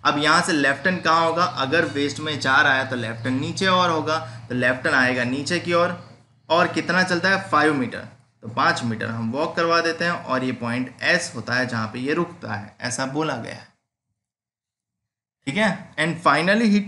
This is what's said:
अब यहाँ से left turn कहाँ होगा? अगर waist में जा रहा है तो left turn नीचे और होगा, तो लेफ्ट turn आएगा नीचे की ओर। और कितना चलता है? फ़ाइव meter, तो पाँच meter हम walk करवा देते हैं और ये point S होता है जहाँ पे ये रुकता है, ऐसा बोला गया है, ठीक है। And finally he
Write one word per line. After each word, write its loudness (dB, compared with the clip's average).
अब 2
यहाँ 4
से -2
left 0
turn 0
कहाँ 2
होगा? 2
अगर 0
waist -2
में -6
जा 2
रहा 6
है 0
तो -4
left -6
turn 0
नीचे -2
और 4
होगा, 0
तो -6
लेफ्ट 0
turn 0
आएगा 2
नीचे -2
की -2
ओर। 2
और 4
कितना 0
चलता 2
है? 0
फ़ाइव 4
meter, -4
तो -12
पाँच 0
meter -2
हम -4
walk -4
करवा 2
देते -2
हैं 0
और -2
ये -2
point -4
S 0
होता -4
है 2
जहाँ -2
पे -10
ये -2
रुकता -4
है, -12
ऐसा -4
बोला -4
गया -10
है, -20
ठीक -4
है। -2
And -2
finally 4
he 6